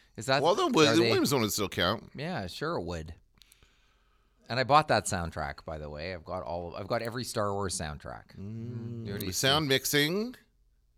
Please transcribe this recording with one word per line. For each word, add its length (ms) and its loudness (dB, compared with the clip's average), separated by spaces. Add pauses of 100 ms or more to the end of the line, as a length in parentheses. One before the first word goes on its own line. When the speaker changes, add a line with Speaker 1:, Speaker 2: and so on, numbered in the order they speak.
(180)
Speaker 1:
Is 100 -10
that 140 4
Speaker 2:
Well, 140 6
the 80 0
Speaker 1:
are 80 4
Speaker 2:
Wi-, 220 8
the 80 6
Speaker 1:
they 80 6
Speaker 2:
Williams 240 2
one 80 4
would 100 0
still 180 -2
count. 460 0
Speaker 1:
Yeah, 320 -6
sure 300 -6
it 60 -4
would. 300 -8 (1400)
And 100 -2
I 40 2
bought 240 6
that 180 2
soundtrack, 600 -4
by 120 -8
the 120 -10
way. 240 -8
I've 120 -14
got 160 -6
all 280 -8
of, 120 -10
I've 60 -10
got 160 -2
every 200 -6
Star 300 -2
Wars 260 -2
soundtrack. 600 -10
Speaker 2:
Mm, 680 -10
Speaker 1:
You 60 -8
already 200 -4
Speaker 2:
sound 340 2
Speaker 1:
see. 40 0
Speaker 2:
mixing, 640 2 (640)